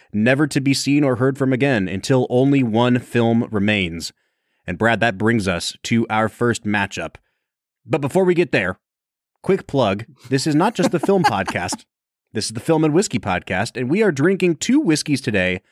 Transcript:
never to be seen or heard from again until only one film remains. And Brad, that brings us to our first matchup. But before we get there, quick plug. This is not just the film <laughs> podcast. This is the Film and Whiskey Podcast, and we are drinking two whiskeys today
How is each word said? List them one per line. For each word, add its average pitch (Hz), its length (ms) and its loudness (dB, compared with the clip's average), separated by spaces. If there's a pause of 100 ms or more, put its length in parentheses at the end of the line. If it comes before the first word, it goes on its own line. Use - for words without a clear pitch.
(120)
never 131 360 2
to 143 120 -2
be 135 140 0
seen 143 300 0
or 131 120 2
heard 135 220 0
from 135 140 0
again 120 360 0
until 123 400 0
only 135 340 2
one 120 360 2
film 117 520 0
remains. 98 640 -2 (540)
And 90 100 -6
Brad, 113 240 0
that 113 180 0
brings 107 300 0
us 85 360 -4
to 113 260 0
our 110 180 0
first 117 360 -2
matchup. 98 500 -4 (720)
But 139 160 -2
before 180 220 0
we 180 100 2
get 170 180 0
there, 92 260 -2 (640)
quick 190 240 -2
plug. 113 380 0 (240)
This 135 180 -2
is 151 80 0
not 190 200 2
just - 180 0
the 175 80 -2
film 196 240 2
<laughs> - 0 -
podcast. - 640 -2 (480)
This 110 120 -4
is - 60 -10
the 110 80 -10
Film 160 220 0
and 151 120 2
Whiskey 175 240 0
Podcast, 95 600 -4
and 123 120 -4
we 208 120 0
are 208 80 4
drinking 170 460 0
two 277 240 2
whiskeys 151 400 0
today 92 400 -2 (120)